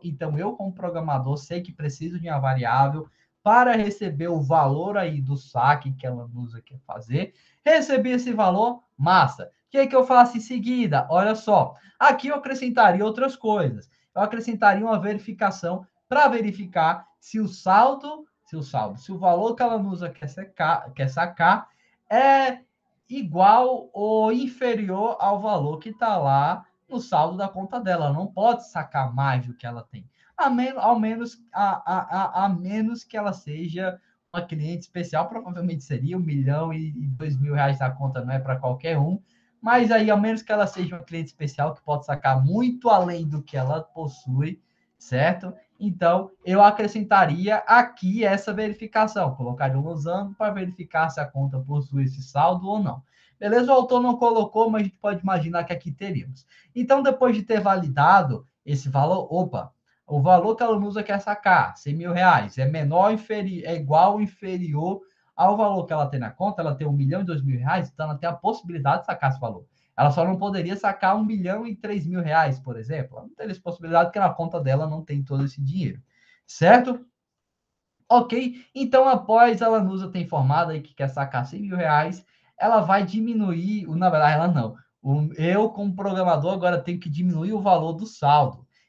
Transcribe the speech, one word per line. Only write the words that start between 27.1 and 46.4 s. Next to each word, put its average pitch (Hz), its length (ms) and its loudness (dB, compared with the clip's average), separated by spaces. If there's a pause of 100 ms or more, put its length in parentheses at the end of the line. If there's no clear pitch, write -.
da 196 120 -6
conta 190 300 -10
dela. 175 280 -2
Ela 143 80 0
não 180 120 -4
pode 233 420 0
sacar 135 460 -6
mais 127 320 -2
do 123 80 -12
que - 120 -18
ela 120 220 -12
tem. 101 200 -20 (280)
A 359 140 0
men-, 254 260 -2
ao 226 220 2
menos, 226 440 -6 (100)
a, 196 300 -2 (100)
a, 185 500 -2
a, - 20 2
a 202 40 0
menos 214 540 -4
que - 140 -16
ela 208 160 -4
seja 170 680 -8 (340)
uma 175 100 -8
cliente 165 400 -8
especial, 175 460 -6
provavelmente 175 540 -8
seria 147 340 -6
um 185 40 -4
milhão 151 520 -2
e 156 200 -8 (160)
dois 135 300 -6
mil 147 160 -2
reais 139 240 0
na 131 120 -2
conta, 131 340 -6
não 127 100 -6
é 135 40 -2
pra 131 180 -4
qualquer 135 420 -4
um. 165 200 0 (440)
Mas 233 280 2
aí, 220 200 4
ao 208 100 4
menos 220 220 -2
que - 100 -6
ela 208 140 2
seja 180 280 -8
uma 170 100 -16
cliente 165 240 -8
especial, 147 460 -6
que - 80 -20
pode 143 220 -4
sacar 135 400 0
muito 240 460 0
além 175 360 2
do 147 160 -6
que - 140 -14
ela 135 260 -4
possui, 151 800 -6 (380)
certo? 180 560 -2 (260)
Então, 180 500 0 (140)